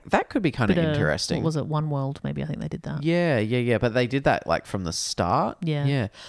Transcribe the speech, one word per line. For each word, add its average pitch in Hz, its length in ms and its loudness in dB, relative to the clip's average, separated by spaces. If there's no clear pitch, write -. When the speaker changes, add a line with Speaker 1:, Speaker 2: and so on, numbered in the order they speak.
Speaker 1:
that - 240 0
could 262 120 0
be 156 100 2
kinda 196 220 2
Speaker 2:
Bit 170 120 2
of, 156 60 2
Speaker 1:
interesting. 78 520 0
Speaker 2:
what - 40 0
was 160 100 0
it? 139 100 -2
One 156 220 -2
World, 139 340 -4
maybe. 143 180 -4
I 143 40 -4
think 151 140 -6
they 156 100 -6
did - 140 -8
that. 143 200 -6
Speaker 1:
Yeah, 165 360 2
yeah, 110 200 0
yeah. 120 180 2
But 113 160 2
they 123 140 2
did 135 160 -2
that, 135 240 2
like, - 180 0
from 95 200 -4
the 80 80 -2
start. 117 680 0
Speaker 2:
Yeah. 147 240 -2
Speaker 1:
Yeah. 139 220 2